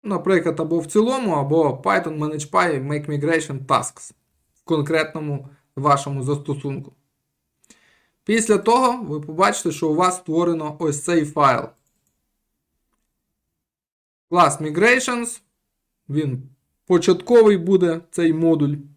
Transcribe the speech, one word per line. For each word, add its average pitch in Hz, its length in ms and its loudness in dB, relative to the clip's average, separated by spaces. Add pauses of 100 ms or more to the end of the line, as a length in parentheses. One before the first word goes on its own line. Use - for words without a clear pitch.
Наприклад, 170 580 -2
або 160 180 -2
в 151 80 -4
цілому, 226 460 0
або 143 520 0
Python 185 340 -2
Manage 151 320 -6
Py 165 360 0
Make 147 200 -6
Migration 147 600 -2
Tasks - 460 -2 (420)
в - 100 -20
конкретному 151 840 -2 (280)
вашому 139 460 0
застосунку. 139 720 -6 (1300)
Після 220 340 2
того 240 460 2
ви 151 160 -8
побачите, 165 520 -2
що 156 180 -2
у 151 40 2
вас 180 220 2
створено 160 640 -2
ось 147 240 -4
цей 170 200 2
файл. 143 440 2 (2500)
Class 160 320 2
Migrations, 233 760 0 (680)
він 139 400 -4 (380)
початковий 196 680 4
буде, 175 440 2 (100)
цей 165 220 2
модуль. 156 440 2 (200)